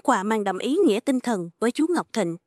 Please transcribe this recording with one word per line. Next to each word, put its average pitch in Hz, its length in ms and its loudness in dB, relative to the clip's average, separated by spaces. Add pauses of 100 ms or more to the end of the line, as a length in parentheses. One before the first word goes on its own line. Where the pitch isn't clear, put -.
quà 214 200 2
mang 214 200 0
đậm 190 140 -2
ý 247 180 -2
nghĩa 285 240 4
tinh 254 200 0
thần 190 300 -4 (100)
với 233 120 0
chú 294 180 0
Ngọc 302 240 -2
Thịnh." 175 340 -2